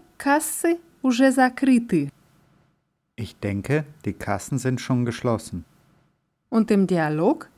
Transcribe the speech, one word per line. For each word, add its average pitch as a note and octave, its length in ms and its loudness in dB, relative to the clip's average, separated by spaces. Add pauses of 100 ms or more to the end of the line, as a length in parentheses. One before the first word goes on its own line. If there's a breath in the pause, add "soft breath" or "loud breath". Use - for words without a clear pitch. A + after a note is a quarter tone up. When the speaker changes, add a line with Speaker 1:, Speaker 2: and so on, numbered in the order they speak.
(180)
Speaker 1:
кассы D#4 640 0 (220)
уже C4 320 4
закрыты. B3 760 2 (1080)
Speaker 2:
Ich - 240 -10
denke, G#2 420 -2 (220)
die G2+ 80 -2
Kassen G2+ 440 -6
sind B2+ 220 -2
schon B2 240 -2
geschlossen. A#2 640 -4 (840)
Speaker 1:
Und A3+ 200 0
im G3 160 4
Dialog E3+ 720 0